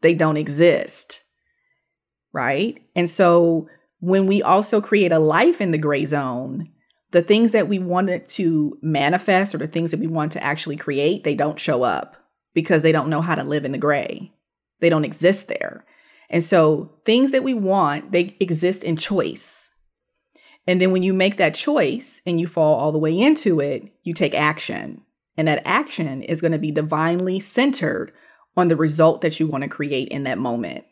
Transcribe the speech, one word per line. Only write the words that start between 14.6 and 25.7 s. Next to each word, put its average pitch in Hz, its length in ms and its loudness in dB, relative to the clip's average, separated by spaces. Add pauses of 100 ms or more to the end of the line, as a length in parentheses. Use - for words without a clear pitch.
They 170 80 4
don't 156 160 2
exist 180 420 0
there. - 360 -8 (460)
And 170 140 0
so 156 480 2 (140)
things 254 260 4
that 262 120 0
we 262 120 -2
want, 185 560 0
they 175 280 0
exist 180 440 -2
in 165 140 -2
choice. - 760 -6 (960)
And 180 120 2
then 185 120 4
when 185 100 2
you 190 120 2
make 190 240 2
that 156 180 2
choice 240 680 -2
and 170 160 -2
you 170 60 -2
fall 156 300 2
all 147 160 0
the 156 80 0
way 156 180 0
into 226 440 2
it, 139 220 -4 (200)
you 170 100 -6
take - 220 -2
action. - 640 -4 (360)
And 156 100 0
that 147 180 0
action 165 560 -4